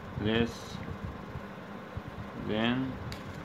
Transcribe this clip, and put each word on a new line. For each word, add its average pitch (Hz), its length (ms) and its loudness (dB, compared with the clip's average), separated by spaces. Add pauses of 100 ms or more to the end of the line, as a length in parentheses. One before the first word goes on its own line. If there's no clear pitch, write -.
(240)
Less 117 300 6 (1900)
than 113 300 6 (680)